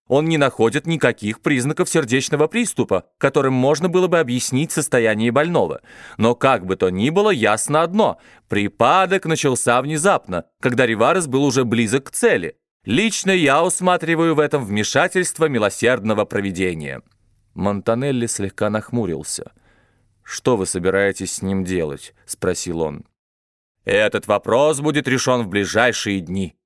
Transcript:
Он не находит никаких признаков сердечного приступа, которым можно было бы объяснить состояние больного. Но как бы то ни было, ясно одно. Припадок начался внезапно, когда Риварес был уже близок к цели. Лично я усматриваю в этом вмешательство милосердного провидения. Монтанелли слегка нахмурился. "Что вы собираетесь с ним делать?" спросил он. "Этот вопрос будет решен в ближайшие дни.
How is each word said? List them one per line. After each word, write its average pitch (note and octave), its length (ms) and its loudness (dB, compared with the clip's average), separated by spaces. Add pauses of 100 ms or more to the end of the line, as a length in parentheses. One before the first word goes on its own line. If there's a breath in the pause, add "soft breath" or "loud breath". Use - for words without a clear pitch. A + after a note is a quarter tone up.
Он D3 180 2
не E3 120 0
находит B2+ 500 0
никаких B2 540 -2
признаков D3 480 0
сердечного C#3+ 580 0
приступа, B2 580 -2 (120)
которым C3+ 360 0
можно C#3+ 360 2
было F3+ 180 2
бы E3+ 120 2
объяснить B2+ 520 -2
состояние A2+ 600 0
больного. C#3 500 0 (360 loud breath)
Но A#2 180 2
как B2 300 2
бы F#2 100 0
то F#2 140 2
ни G2 200 0
было, G3+ 200 2
ясно C3 540 2
одно. F3 360 0 (280 soft breath)
Припадок D#3+ 760 2
начался C3 560 0
внезапно, D3 640 -2 (160)
когда B2 240 2
Риварес C3 420 2
был C3+ 160 0
уже C3+ 200 2
близок A#2 420 0
к - 60 -20
цели. B2 460 0 (280)
Лично F#3+ 460 0
я D#3+ 320 2
усматриваю E3 680 0
в D3 60 0
этом C#3+ 260 0
вмешательство D3 800 0
милосердного A2 800 0
провидения. F2 800 -4 (500)
Монтанелли A#2 720 -2
слегка G#2 440 -4
нахмурился. G#2 840 -6 (720)
"Что - 340 -2
вы F#2 80 -2
собираетесь F#2+ 680 0
с - 80 -8
ним F#2+ 220 -2
делать?" E2 520 -6 (100)
спросил F2 560 -4
он. D2+ 240 -6 (800)
"Этот G#2 420 0
вопрос C3 520 2
будет C#3+ 280 -2
решен B2+ 360 0
в G2 60 -8
ближайшие G2+ 720 0
дни. F2+ 360 -6 (100)